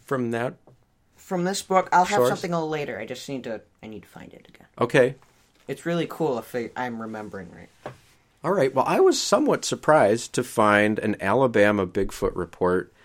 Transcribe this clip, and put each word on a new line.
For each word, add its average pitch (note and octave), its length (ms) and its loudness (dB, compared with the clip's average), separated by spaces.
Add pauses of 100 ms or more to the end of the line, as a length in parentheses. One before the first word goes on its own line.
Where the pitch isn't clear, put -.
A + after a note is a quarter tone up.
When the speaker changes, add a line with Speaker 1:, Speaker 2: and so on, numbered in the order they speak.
Speaker 1:
from B2 280 -4
that A#2 220 -4 (640)
Speaker 2:
From F3 280 -4
this G3 180 -4
book, F#3 300 0
I'll F3+ 120 6
have G3+ 120 0
Speaker 1:
source? B2 120 4
Speaker 2:
something F3 240 -2
a E3+ 40 -2
little D#3+ 140 -4
later. C#3+ 280 -6
I A2+ 80 -10
just B2 220 -12
need C3+ 160 -8
to, A2 160 -8 (220)
I - 40 -18
need G#2+ 160 -14
to - 60 -20
find - 240 -20
it - 160 -20
again. - 180 -20 (140)
Speaker 1:
Okay. B2 340 2 (540)
Speaker 2:
It's C#3 180 -10
really E3+ 220 -2
cool C#3 300 -4
if - 160 -12
I, A#2 220 -6
I'm A#2+ 240 -8
remembering G#2+ 520 -12
right. - 400 -18 (500)
Speaker 1:
All E3 100 -2
right. C3+ 220 0
Well, C3 120 2
I F#3+ 140 0
was F#4 200 4
somewhat A3+ 440 0
surprised A#2+ 720 2
to C3 100 0
find G#2+ 540 4
an G#2 220 -2
Alabama G#2 640 2
Bigfoot F#2+ 480 -4
report F2+ 580 -2 (120)